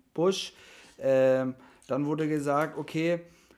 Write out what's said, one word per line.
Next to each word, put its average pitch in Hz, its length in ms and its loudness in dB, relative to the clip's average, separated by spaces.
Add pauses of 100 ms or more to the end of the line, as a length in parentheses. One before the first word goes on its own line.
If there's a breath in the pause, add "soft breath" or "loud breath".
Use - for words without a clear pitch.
(140)
Busch. 95 380 -2 (440 loud breath)
Ähm, 131 600 2 (320 soft breath)
dann 139 180 -2
wurde 156 220 -2
gesagt, 147 500 -2
okay, 165 440 -2 (360 soft breath)